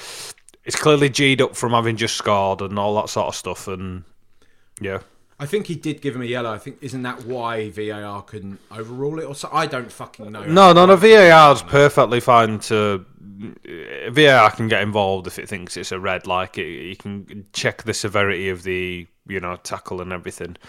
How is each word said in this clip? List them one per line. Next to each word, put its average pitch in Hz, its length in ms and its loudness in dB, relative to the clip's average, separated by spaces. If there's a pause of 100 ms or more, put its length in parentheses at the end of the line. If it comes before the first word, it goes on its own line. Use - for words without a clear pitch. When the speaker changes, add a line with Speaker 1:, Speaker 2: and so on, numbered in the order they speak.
(640)
Speaker 1:
it's - 100 -8
clearly 147 320 2
G'd 135 340 0
up - 140 -4
from 117 160 -6
having 117 240 0
just 110 220 -4
scored 98 440 0
and 98 160 -8
all 104 180 -2
that 104 120 -4
sort 85 220 -4
of - 60 -8
stuff, - 340 -12
and, 92 340 -12 (800)
yeah. 95 180 -8 (400)
Speaker 2:
I 143 60 -12
think 202 220 -6
he 170 80 -8
did 147 260 -10
give 135 140 -8
him 127 60 -10
a 123 40 -10
yellow. 120 260 -6
I 104 80 -12
think, - 220 -18
isn't 127 200 -12
that 123 240 -12
why 117 460 -8
V 107 180 -10
A 104 140 -10
R 101 180 -14
couldn't 98 380 -16 (100)
overrule 127 500 -10
it 156 40 -10
or 139 100 -12
so? 147 180 -14
I 156 160 -2
don't 123 240 -10
fucking 107 400 -18
know. 107 120 -14
Speaker 1:
No, 175 300 8
no, 180 120 6
no, 190 120 8
V 220 160 8
A 185 180 10
R's 147 280 10
Speaker 2:
I - 20 -10
don't - 40 -14
know. - 60 -16
Speaker 1:
perfectly 139 480 4
fine 113 400 2
to, 104 440 -2 (1000)
V 131 200 4
A 135 120 8
R 107 140 8
can 113 160 -4
get 104 160 0
involved 98 420 -2
if - 140 -12
it - 100 -14
thinks 87 280 -12
it's 90 140 -12
a 95 80 -8
red. 92 280 -6
Like, 92 320 -4
it, 82 80 -8
you 82 280 -14
can 101 580 -16
check - 280 -6
the 110 140 -6
severity 98 540 -2
of 90 120 -8
the, 90 460 -8 (200)
you 95 120 -8
know, 90 160 -8
tackle 92 440 -12
and 90 140 -12
everything. 87 440 -14 (120)